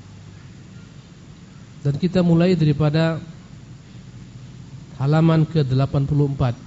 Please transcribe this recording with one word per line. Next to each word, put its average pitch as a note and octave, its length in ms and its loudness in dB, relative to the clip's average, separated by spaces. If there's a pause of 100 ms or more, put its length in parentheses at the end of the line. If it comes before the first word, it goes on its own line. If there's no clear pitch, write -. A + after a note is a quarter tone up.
(1900)
Dan - 160 0
kita F3+ 240 2
mulai F3 320 4
daripada D#3 640 2 (1800)
halaman D#3+ 480 4
ke D#3 160 0
delapan C3+ 480 0
puluh C#3+ 160 2
empat. C3+ 420 -2